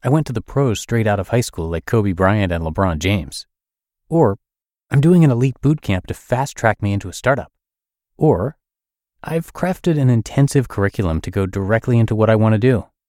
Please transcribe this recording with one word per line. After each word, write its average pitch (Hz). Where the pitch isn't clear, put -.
"I 135
went 151
to 135
the 113
pros 131
straight 113
out 101
of 95
high 123
school 82
like 82
Kobe 101
Bryant 95
and 82
LeBron 80
James," 92
or, 143
"I'm 131
doing 165
an 139
elite 123
boot 151
camp 92
to 107
fast -
track 110
me 101
into 98
a 87
startup," -
or, 123
"I've 165
crafted 180
an 131
intensive 131
curriculum 95
to -
go 98
directly 101
into 110
what 107
I 110
want 110
to 110
do." 117